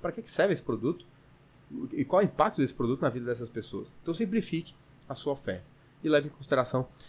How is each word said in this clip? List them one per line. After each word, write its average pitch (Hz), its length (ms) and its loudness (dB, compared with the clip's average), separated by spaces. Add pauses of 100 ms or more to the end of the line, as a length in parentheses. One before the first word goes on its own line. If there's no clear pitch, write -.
pra 170 100 -2
que, 226 120 -10
que - 60 -10
serve 196 240 4
esse - 100 -2
produto, 120 420 -2 (840)
e 143 140 -2
qual 190 160 4
é 202 40 6
o - 20 2
impacto 160 340 2
desse 131 120 2
produto - 280 0
na 151 80 2
vida 120 160 -6
dessas 120 240 -4
pessoas. - 520 -8
Então 170 120 -4
simplifique 185 600 -2 (340)
a 135 60 -8
sua 139 200 -4
oferta. 92 320 -6 (380)
E 156 60 0
leve 147 180 4
em - 20 -8
consideração 127 580 0 (220)